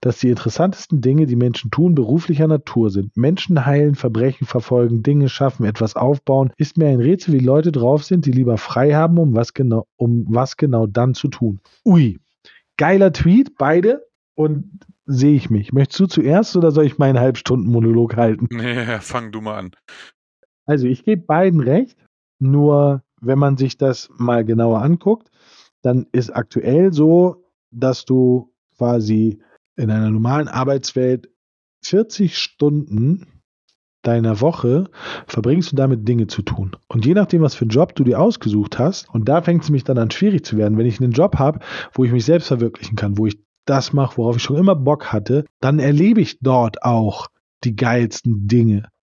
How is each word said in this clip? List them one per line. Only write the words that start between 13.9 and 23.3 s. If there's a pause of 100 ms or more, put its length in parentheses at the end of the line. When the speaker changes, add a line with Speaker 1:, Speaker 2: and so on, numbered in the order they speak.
Speaker 1:
Und (240)
sehe
ich
mich.
Möchtest
du
zuerst
oder
soll
ich
meinen
Halbstunden-Monolog
halten?
Speaker 2:
<laughs>
Nee,
fang
du
mal
an. (920)
Speaker 1:
Also
ich
gebe
beiden
recht, (400)
nur (180)
wenn